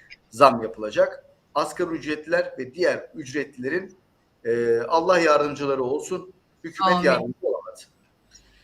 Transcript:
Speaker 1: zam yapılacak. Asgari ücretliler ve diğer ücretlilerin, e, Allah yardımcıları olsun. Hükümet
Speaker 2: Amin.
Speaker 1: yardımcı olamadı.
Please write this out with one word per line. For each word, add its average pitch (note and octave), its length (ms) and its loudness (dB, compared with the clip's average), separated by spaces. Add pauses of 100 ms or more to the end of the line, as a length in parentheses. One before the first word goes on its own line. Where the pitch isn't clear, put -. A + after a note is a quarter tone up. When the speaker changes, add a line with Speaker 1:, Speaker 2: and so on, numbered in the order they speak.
(300)
Speaker 1:
zam A#2+ 340 4
yapılacak. A2 640 -2 (300)
Asgari E3 340 -2
ücretliler D#3 720 -4
ve B2+ 140 -10
diğer C#3+ 420 -2
ücretlilerin, D3 840 -6 (480)
e, A#2 340 2
Allah E3+ 400 2
yardımcıları C#3+ 640 2
olsun. D3+ 500 -6 (300)
Hükümet F3+ 300 0
Speaker 2:
Amin. F3 120 0
Speaker 1:
yardımcı B2 360 0
olamadı. - 380 -6 (840)